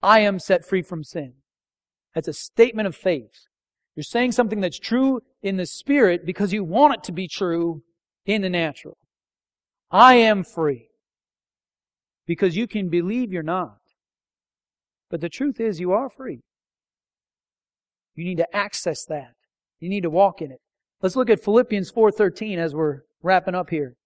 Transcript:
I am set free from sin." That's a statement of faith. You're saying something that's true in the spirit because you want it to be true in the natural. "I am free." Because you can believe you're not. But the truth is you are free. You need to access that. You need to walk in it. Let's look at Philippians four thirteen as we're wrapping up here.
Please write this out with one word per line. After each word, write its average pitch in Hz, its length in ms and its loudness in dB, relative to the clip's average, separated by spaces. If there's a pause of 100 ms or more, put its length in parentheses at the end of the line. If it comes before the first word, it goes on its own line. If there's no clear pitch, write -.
I 214 180 6
am 202 180 0
set 175 260 0
free 190 180 -2
from 160 220 -10
sin." 135 300 -12 (800)
That's 160 140 -6
a 151 40 -6
statement 220 560 0
of 160 80 -6
faith. 143 520 -6 (460)
You're 156 100 -10
saying 247 280 -2
something 220 280 0
that's 185 180 -4
true 262 440 0 (200)
in 196 140 -4
the 180 100 -4
spirit 185 600 2
because 180 260 -2
you 208 120 -2
want 247 300 4
it 196 100 -12
to 190 80 -10
be 175 160 -6
true 170 540 -4 (420)
in 208 180 -2
the 185 80 -2
natural. 165 460 -6 (920)
"I 247 240 10
am 220 280 4
free." 147 460 -4 (1400)
Because 170 300 -2
you 226 100 -4
can 202 220 -6
believe 185 440 -4
you're 170 100 -6
not. 165 360 -6 (1300)
But 165 100 -8
the 165 80 -8
truth 269 320 -6
is 214 180 -4
you 180 140 -2
are 247 160 -2
free. 226 340 -14 (1700)
You 165 100 -12
need 180 140 -6
to 170 180 -2
access 202 480 -4
that. 135 300 -10 (440)
You 170 100 -12
need 202 140 -4
to 170 80 -2
walk 185 300 2
in 147 100 -10
it. 127 100 -20 (420)
Let's 185 120 -2
look 254 140 0
at 214 160 2
Philippians 214 460 2
four 220 200 4
thirteen 208 480 -2
as 160 160 -4
we're 151 280 -4 (200)
wrapping 180 320 2
up 180 160 -6
here. 143 360 -4